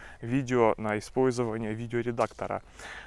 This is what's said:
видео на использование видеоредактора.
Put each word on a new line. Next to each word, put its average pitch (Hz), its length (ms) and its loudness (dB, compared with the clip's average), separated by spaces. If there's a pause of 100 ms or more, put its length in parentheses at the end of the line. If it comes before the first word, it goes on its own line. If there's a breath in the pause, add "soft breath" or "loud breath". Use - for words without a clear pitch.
(220 loud breath)
видео 120 560 4
на 107 200 0
использование 117 760 0
видеоредактора. 117 880 -2 (460 loud breath)